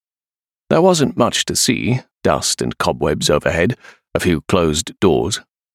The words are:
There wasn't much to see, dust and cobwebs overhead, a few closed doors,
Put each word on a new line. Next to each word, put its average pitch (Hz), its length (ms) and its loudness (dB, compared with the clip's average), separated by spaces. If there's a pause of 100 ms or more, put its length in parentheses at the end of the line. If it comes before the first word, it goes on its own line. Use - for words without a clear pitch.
(680)
There 165 140 2
wasn't 175 340 2
much 117 300 0
to - 100 -4
see, 123 440 0 (220)
dust 73 400 0
and 62 160 -6
cobwebs 76 500 -2
overhead, 85 480 0 (380)
a - 60 -2
few 82 220 0
closed 80 580 -2
doors, 73 400 2 (340)